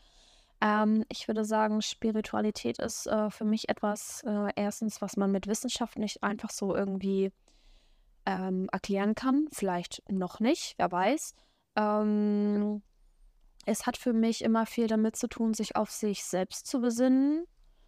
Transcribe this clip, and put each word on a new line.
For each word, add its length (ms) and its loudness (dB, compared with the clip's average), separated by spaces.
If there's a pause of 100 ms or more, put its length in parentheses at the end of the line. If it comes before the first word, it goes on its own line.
(600)
Ähm, 480 4
ich 180 -10
würde 180 0
sagen, 380 2
Spiritualität 960 -2
ist, 280 -4
äh, 240 2
für 140 -6
mich 240 0
etwas, 560 -4
äh, 300 0
erstens, 460 -4
was 160 -6
man 140 4
mit 160 0
Wissenschaft 520 -4
nicht 240 -4
einfach 280 -2
so 240 -2
irgendwie, 560 0 (960)
ähm, 440 -2
erklären 440 0
kann. 360 2
Vielleicht 560 -4
noch 320 -2
nicht, 380 0
wer 140 2
weiß. 420 0 (420)
Ähm, 1080 2 (840)
es 220 -2
hat 100 -2
für 160 0
mich 300 2
immer 240 2
viel 180 0
damit 300 2
zu 120 -2
tun, 280 -2
sich 200 -4
auf 140 0
sich 340 -4
selbst 440 -4
zu 140 0
besinnen, 640 4 (420)